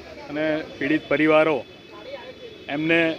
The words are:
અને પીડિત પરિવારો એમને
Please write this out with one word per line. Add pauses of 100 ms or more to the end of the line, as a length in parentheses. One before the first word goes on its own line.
(280)
અને (180)
પીડિત
પરિવારો (1040)
એમને